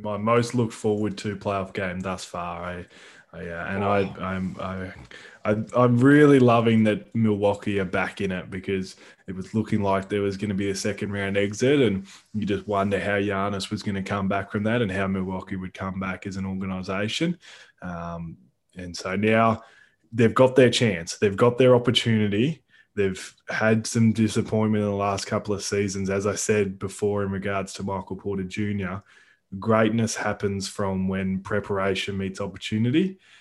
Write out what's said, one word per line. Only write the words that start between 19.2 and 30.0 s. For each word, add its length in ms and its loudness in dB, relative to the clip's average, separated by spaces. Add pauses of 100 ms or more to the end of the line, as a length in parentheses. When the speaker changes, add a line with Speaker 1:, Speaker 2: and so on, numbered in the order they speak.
Speaker 1:
they've 240 4
got 220 6
their 140 8
chance. 480 0
They've 180 2
got 220 4
their 180 8
opportunity. 840 2 (340)
They've 380 -2 (140)
had 380 2
some 260 4
disappointment 680 0
in 80 0
the 60 -2
last 300 -2
couple 280 -4
of 80 -6
seasons, 480 -2
as 160 -2
I 80 0
said 460 -2
before, 420 -2
in 80 -4
regards 440 -4
to 100 -10
Michael 320 -6
Porter 260 -6
Junior. 640 -6 (540)
Greatness 560 2